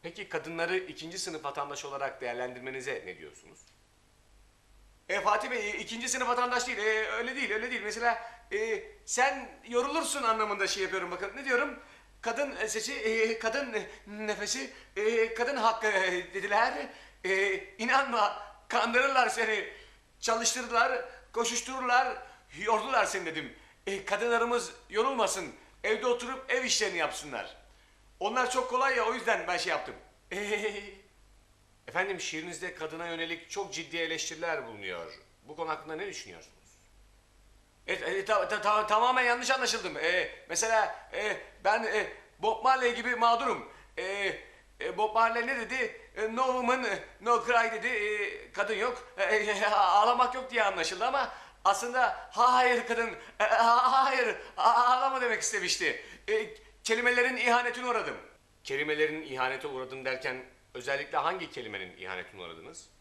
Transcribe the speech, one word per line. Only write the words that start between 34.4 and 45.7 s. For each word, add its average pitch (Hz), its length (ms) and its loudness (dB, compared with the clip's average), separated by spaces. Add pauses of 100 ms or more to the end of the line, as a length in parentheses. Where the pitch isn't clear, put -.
bulunuyor. 92 440 -8 (320)
Bu 151 120 -16
konu 160 140 -6
hakkında 151 260 -8
ne 196 120 -8
düşünüyorsunuz? - 720 -16 (1080)
E, 190 60 -2
e, 190 320 -4
ta-, 208 220 2
ta-, 208 140 -2
ta-, 214 260 2
tamamen 247 340 4
yanlış 247 300 2
anlaşıldım. 233 460 0
E, 165 320 0 (200)
mesela, 220 640 0
e, 202 240 -2 (260)
ben, 220 200 4
e, 202 240 0 (320)
Bob 220 240 0
Marley 247 320 4
gibi 240 200 -2
mağdurum. 233 540 2 (280)
E, 170 60 -4 (800)
e, 180 160 -4
Bob 220 180 0
Marley 233 320 4
ne 262 120 -2
dedi? 240 420 -4 (140)